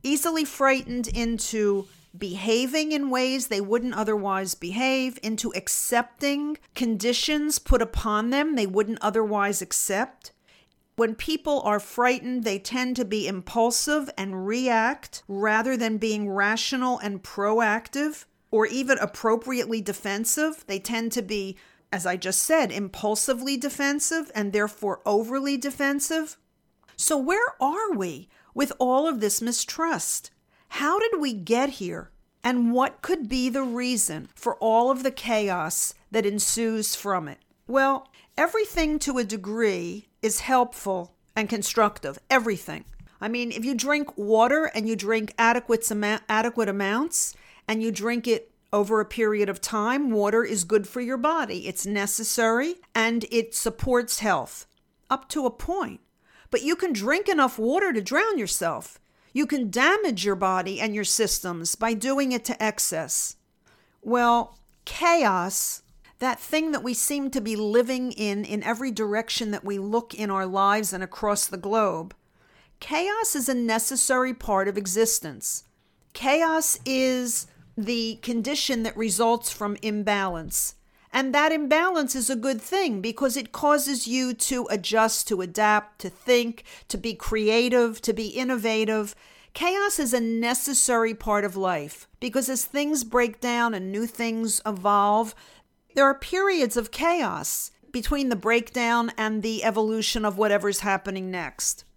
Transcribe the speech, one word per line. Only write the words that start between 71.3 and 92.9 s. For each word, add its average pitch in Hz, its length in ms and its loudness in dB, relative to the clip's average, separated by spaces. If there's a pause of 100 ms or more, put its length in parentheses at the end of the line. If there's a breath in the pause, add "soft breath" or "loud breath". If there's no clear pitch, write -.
the - 80 -6
globe, 190 580 0 (680 soft breath)
chaos 392 520 0
is 262 140 -2
a 269 60 0
necessary 247 800 2
part 196 340 0
of 196 100 -2
existence. 190 840 -2 (480)
Chaos 302 720 2
is 254 640 0 (300 soft breath)
the 226 440 -4
condition 240 640 -2
that 220 140 -6
results 226 520 0
from 202 320 -6
imbalance. 196 960 -2 (380 soft breath)
And 262 200 0
that 302 200 4
imbalance 311 600 2
is 247 140 -2
a 269 60 0
good 233 260 -2
thing 330 400 0
because 233 360 0
it 247 160 -8
causes 285 540 2
you 254 260 0
to - 360 -2
adjust, 220 600 2
to 185 120 0
adapt, 208 600 2
to 190 80 -8
think, 240 560 0 (240 loud breath)
to 220 80 -4
be 226 160 -4
creative, 226 880 2
to 226 100 -2
be 214 160 -2
innovative. 220 880 0 (380 loud breath)
Chaos 392 460 0
is 254 140 0
a 247 60 4
necessary 233 920 2
part 208 320 0
of 185 100 -4
life 175 540 -4 (100)
because 247 300 -2
as 262 160 -2
things 285 400 -2